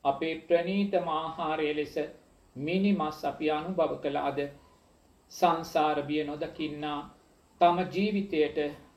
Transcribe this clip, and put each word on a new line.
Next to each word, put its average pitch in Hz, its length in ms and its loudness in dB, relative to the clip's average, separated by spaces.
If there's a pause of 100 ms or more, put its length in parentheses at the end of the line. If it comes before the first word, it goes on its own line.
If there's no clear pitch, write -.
අපේ 160 360 0
ප්‍රණීතම 180 680 2
ආහාරය 156 600 -2
ලෙස 147 220 -4 (640)
මිනිමස් 165 680 0
අපි 151 260 -2
අනුභව 156 480 0
කළාද? 143 400 -2 (920)
සංසාර 160 720 2
බිය 151 220 -2
නොදකින්නා 147 760 -6 (600)
තම 175 180 6 (100)
ජීවිතයට 175 680 0 (380)